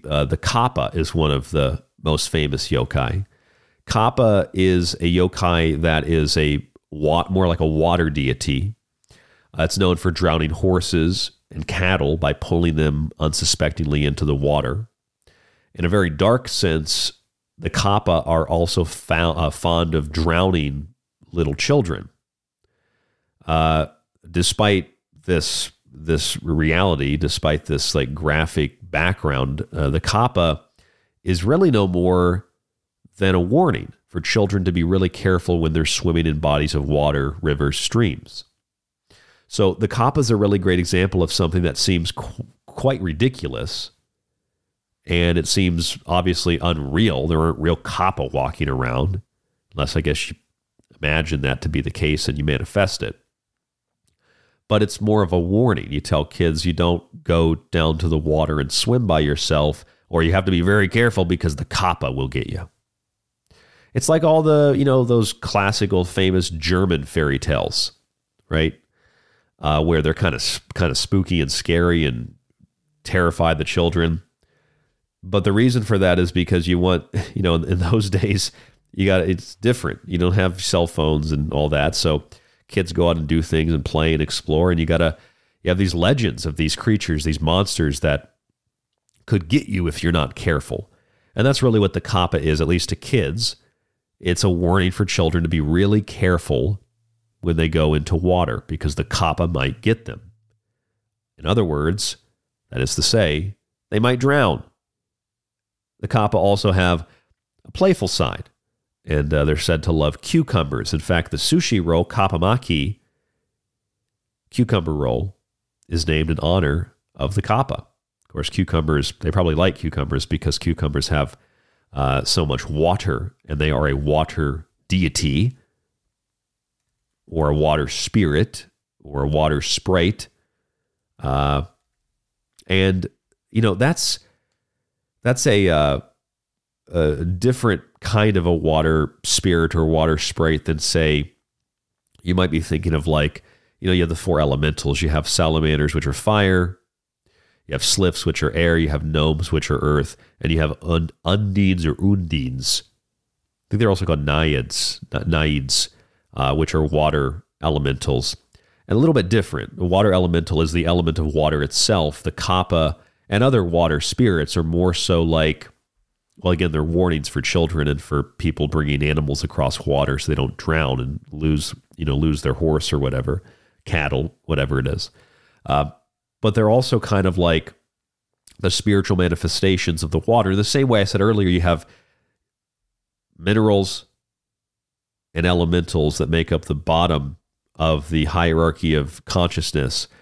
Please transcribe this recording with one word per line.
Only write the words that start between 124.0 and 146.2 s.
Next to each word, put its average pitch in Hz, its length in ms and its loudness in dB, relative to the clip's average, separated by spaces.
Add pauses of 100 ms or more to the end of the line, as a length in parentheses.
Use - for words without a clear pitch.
deity, 85 680 0 (1700)
or 78 220 0
a 76 60 2
water 76 320 2
spirit, - 800 0 (360)
or 69 200 -4
a 71 40 0
water 76 340 2
sprite. - 680 0 (880)
Uh, 69 460 0 (1040)
and, 95 400 2 (440)
you 110 100 0
know, 104 120 2
that's, 127 460 -2 (1040)
that's 127 240 0
a, 101 220 4
uh, 73 300 2 (920)
a 78 340 0
different 98 560 0 (200)
kind 107 360 2
of 85 80 2
a 87 80 4
water 78 600 2 (100)
spirit 82 520 0
or 80 100 2
water 80 320 2
sprite 80 480 -2
than, 76 140 -2
say, 78 540 0 (880)
you 90 140 -4
might 92 160 2
be 80 100 0
thinking 80 320 -2
of, 76 140 -2
like, 76 360 0 (360)
you 92 80 -6
know, 92 60 2
you 90 80 4
have 82 80 0
the 82 60 -4
four 78 260 -2
elementals. 71 600 -2
You 80 80 0
have 76 180 0
salamanders, 78 640 0
which 76 140 -4
are 69 60 -2
fire. 95 640 0 (880)